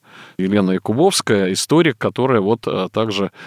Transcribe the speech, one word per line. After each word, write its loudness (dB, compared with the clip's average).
Елена 0
Якубовская, 0
историк, 2
которая 0
вот, 0
э, -4
также -2